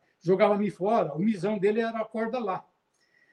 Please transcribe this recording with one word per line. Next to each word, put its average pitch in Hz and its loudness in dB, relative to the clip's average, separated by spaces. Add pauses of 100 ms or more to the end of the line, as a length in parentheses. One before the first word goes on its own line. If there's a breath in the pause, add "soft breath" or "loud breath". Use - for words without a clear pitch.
(220)
jogava 196 4
a - 0
mi 202 0
fora, 175 0
o 156 -4
misão 208 0
dele 214 2
era 226 -4
a 220 -6
corda 226 -6
lá. 202 -6 (680)